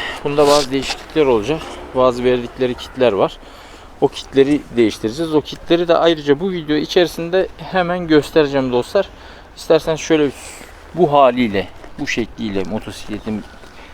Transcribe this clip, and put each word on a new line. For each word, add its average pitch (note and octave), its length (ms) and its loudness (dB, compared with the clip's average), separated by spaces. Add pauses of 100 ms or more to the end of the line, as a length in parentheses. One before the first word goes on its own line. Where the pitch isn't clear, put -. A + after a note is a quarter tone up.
(240)
Bunda D3 220 2
bazı C#3+ 260 4
değişiklikler C#3 540 -2
olacak. B2+ 340 0 (340)
Bazı B2+ 300 2
verdikleri B2 500 -2
kitler A#2+ 380 0
var. A2+ 260 0 (640)
O C#3+ 80 4
kitleri C3+ 520 2 (160)
değiştireceğiz. A#2+ 580 0
O D3+ 60 2
kitleri E3+ 480 -2
de E3+ 80 4
ayrıca D3 440 2
bu F#3+ 100 -2
video D3+ 260 -2
içerisinde E3+ 720 0 (100)
hemen F3 480 -2
göstereceğim C#3 680 2
dostlar. B2 360 0 (480)
İsterseniz D#3+ 440 0
şöyle D3+ 300 2 (640)
bu D#3 180 2
haliyle, B2 560 4 (300)
bu - 80 -8
şekliyle G#2+ 580 -4
motosikletin G#2 800 -8 (500)